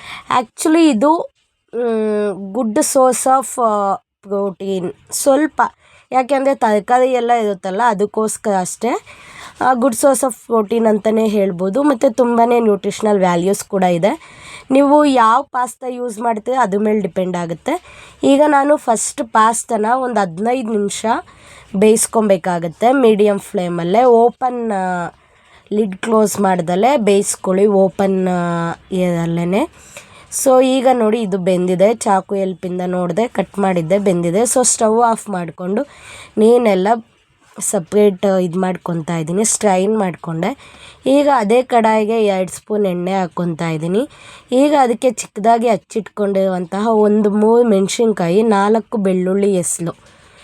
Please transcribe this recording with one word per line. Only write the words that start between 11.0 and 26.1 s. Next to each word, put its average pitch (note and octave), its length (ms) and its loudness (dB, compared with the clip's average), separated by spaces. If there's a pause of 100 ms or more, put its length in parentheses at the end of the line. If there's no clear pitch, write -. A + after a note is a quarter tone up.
ಹೇಳ್ಬೋದು. G3 560 0
ಮತ್ತು C#4 300 2
ತುಂಬಾ A#3+ 320 2
ನ್ಯೂಟ್ರಿಷನಲ್ G#3 720 0
ವ್ಯಾಲ್ಯೂಸ್ F3+ 460 0
ಕೂಡ F#3+ 180 -2
ಇದೆ. F3+ 280 2 (600)
ನೀವು C#4+ 340 4
ಯಾವ B3 380 4
ಪಾಸ್ತಾ B3+ 440 -8
ಯೂಸ್ B3 320 -8
ಮಾಡ್ತೀರ A#3 420 -4
ಅದ್ರ G3+ 180 0
ಮೇಲೆ G#3+ 200 0
ಡಿಪೆಂಡ್ F#3 380 -4
ಆಗುತ್ತೆ. F3 360 -6 (500)
ಈಗ C4+ 240 4
ನಾನು C#4+ 280 4
ಫಸ್ಟ್ - 480 -4
ಪಾಸ್ತಾನ A3 640 0 (100)
ಒಂದು B3 240 -2
ಹದಿನೈದು G#3+ 500 -4
ನಿಮಿಷ G3+ 360 -4 (720)
ಬೇಯಿಸ್ಕೊಬೇಕಾಗತ್ತೆ G3 1160 0
ಮೀಡಿಯಮ್ G#3+ 480 2
ಫ್ಲೇಮಲ್ಲೇ. F3 640 -2
ಓಪನ್, A#3+ 680 2
ಆ, F#3 360 -4 (640)
ಲಿಡ್ G#3 240 -2
ಕ್ಲೋಸ್ A3 420 0